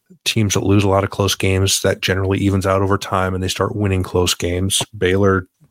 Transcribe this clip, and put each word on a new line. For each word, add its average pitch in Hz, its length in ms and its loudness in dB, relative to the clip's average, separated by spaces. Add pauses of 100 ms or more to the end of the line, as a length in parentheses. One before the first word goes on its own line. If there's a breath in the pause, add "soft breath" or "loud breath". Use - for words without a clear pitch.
(240)
Teams 104 300 0
that - 100 0
lose 101 220 4
a 98 40 2
lot 98 140 2
of 101 60 -4
close 98 260 -2
games, 95 460 0
that 98 180 0
generally 95 400 0
evens 98 260 0
out 98 160 2
over 98 160 2
time, 92 380 -2
and 92 80 -4
they 90 60 -2
start 101 260 -4
winning 95 280 0
close 90 300 0
games. 90 480 -2 (160)
Baylor 95 500 2 (240)